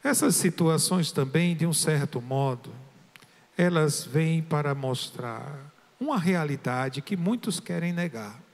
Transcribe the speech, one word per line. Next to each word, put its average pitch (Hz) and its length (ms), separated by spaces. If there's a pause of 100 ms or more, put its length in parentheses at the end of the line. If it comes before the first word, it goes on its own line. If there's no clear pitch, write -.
Essas 269 320
situações 165 760
também, 156 440
de 160 100
um 165 80
certo 143 480
modo, 131 500 (840)
elas 165 460
vêm 160 380
para 147 340
mostrar 135 960 (260)
uma 277 200
realidade 143 840
que 196 160
muitos 202 420
querem 175 340
negar 120 460 (140)